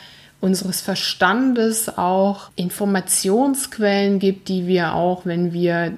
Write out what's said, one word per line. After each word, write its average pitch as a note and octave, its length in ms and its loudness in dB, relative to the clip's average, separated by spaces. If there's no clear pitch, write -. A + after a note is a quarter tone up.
unseres F#3 400 0
Verstandes A3 1160 0
auch F#3+ 580 0
Informationsquellen G3+ 1600 0
gibt, F#3+ 280 0
die F#3 200 -2
wir F3 260 2
auch, F3+ 320 0
wenn F3 280 0
wir E3+ 440 0